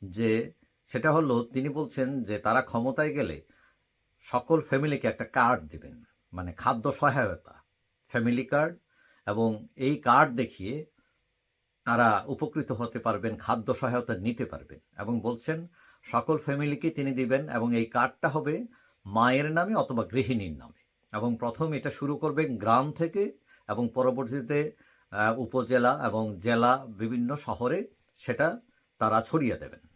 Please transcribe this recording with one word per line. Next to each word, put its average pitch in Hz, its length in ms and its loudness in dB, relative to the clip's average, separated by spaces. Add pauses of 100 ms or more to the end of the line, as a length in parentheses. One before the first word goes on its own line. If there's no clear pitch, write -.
যে 110 500 0 (360)
সেটা 147 260 2
হলো 135 300 4
তিনি 131 260 -4
বলছেন 135 540 -4
যে 104 160 -4
তারা 117 220 2
ক্ষমতায় 131 520 0
গেলে 101 280 -4 (760)
সকল 156 420 0
ফ্যামিলিকে 143 460 0
একটা 117 180 -2
কার্ড 120 380 2
দিবেন, 78 400 -16 (300)
মানে 90 200 -6
খাদ্য 123 380 0
সহায়তা, 123 720 -2 (440)
ফ্যামিলি 120 380 0
কার্ড, 156 320 0 (500)
এবং 110 480 0
এই 139 200 0
কার্ড 135 400 6
দেখিয়ে 123 500 -6 (1000)
তারা 117 440 4
উপকৃত 143 440 -4
হতে 117 280 -4
পারবেন, 110 380 -2
খাদ্য 117 360 -2
সহায়তা 120 440 -2
নিতে 117 280 -2
পারবেন। - 340 -12 (200)
এবং 110 220 -2
বলছেন 156 460 -4 (360)
সকল 151 340 0
ফ্যামিলিকে 147 520 -2
তিনি 139 220 -2
দিবেন 131 380 0
এবং 120 260 0
এই 117 100 2
কার্ডটা 123 440 0
হবে 151 360 -2 (400)
মায়ের 123 460 4
নামে 185 240 0
অথবা 127 280 0
গৃহিণীর 113 480 -2
নামে। - 680 -14
এবং 117 220 0
প্রথম 151 340 -2
এটা 139 160 -4
শুরু 143 280 -4
করবেন 143 400 -2
গ্রাম 117 340 4
থেকে 170 460 -2 (320)
এবং 113 240 -2
পরবর্তীতে, 131 800 0 (400)
আহ, 110 280 2
উপজেলা 127 680 2
এবং 107 340 -2
জেলা 120 500 4
বিভিন্ন 120 460 -2
শহরে 139 520 -4 (300)
সেটা 156 420 0 (400)
তারা 110 220 2
ছড়িয়ে 135 360 0
দেবেন। - 220 -14 (160)